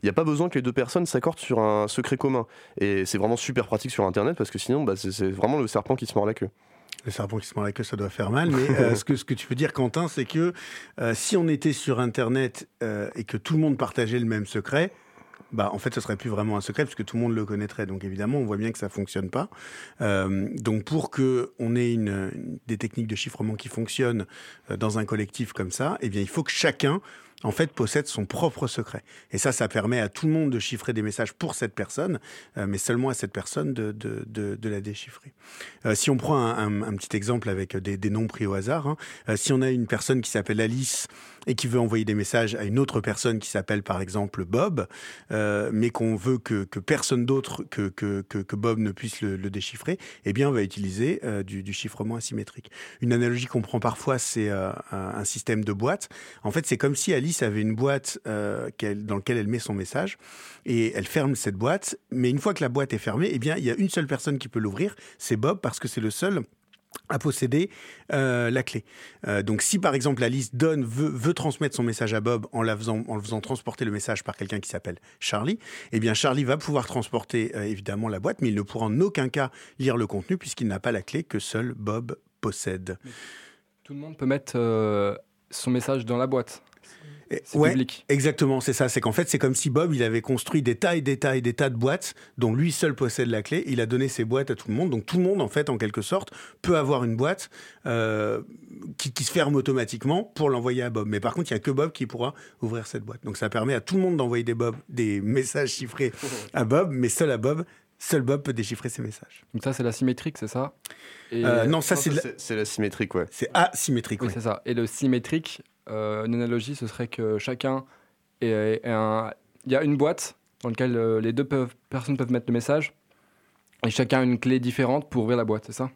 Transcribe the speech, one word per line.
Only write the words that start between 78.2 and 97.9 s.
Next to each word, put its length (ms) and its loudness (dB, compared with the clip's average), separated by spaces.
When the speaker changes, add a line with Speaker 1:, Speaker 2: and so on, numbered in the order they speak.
Speaker 2:
mais 80 2
il 60 2
ne 80 2
pourra 240 -2
en 140 2
aucun 280 2
cas 220 0
lire 200 2
le 100 2
contenu 300 -2
puisqu'il 300 -4
n'a 120 0
pas 120 0
la 120 0
clé 200 -4
que 160 -6
seul 360 -4
Bob 420 -4
possède. 640 -4
Speaker 3:
Mais 60 -16
tout 100 -16
le 60 -10
monde 180 -14
peut 80 -2
mettre, 300 0
euh, 600 4
son 180 -4
message 360 0
dans 120 0
la 80 2
boîte. 380 -2
Speaker 2:
Et 140 -4
Speaker 3:
C'est 140 -2
Speaker 2:
ouais, 100 8
Speaker 3:
public. 400 0
Speaker 2:
exactement, 500 4
c'est 140 0
ça. 160 4
C'est 120 0
qu'en 100 2
fait, 180 2
c'est 80 2
comme 160 4
si 160 0
Bob, 240 4
il 80 2
avait 200 4
construit 420 0
des 120 4
tas 200 2
et 60 2
des 180 0
tas 160 2
et 60 2
des 120 0
tas 160 2
de 60 -2
boîtes 400 0
dont 160 4
lui 160 2
seul 240 2
possède 320 0
la 160 0
clé. 240 -2
Il 140 2
a 40 4
donné 220 2
ses 180 -2
boîtes 240 0
à 60 0
tout 120 -12
le 60 -2
monde. 160 2
Donc 160 -2
tout 120 0
le 60 4
monde, 160 2
en 80 2
fait, 220 0
en 80 0
quelque 240 -2
sorte, 300 -2
peut 120 4
avoir 280 4
une 120 2
boîte, 360 0
euh, 560 0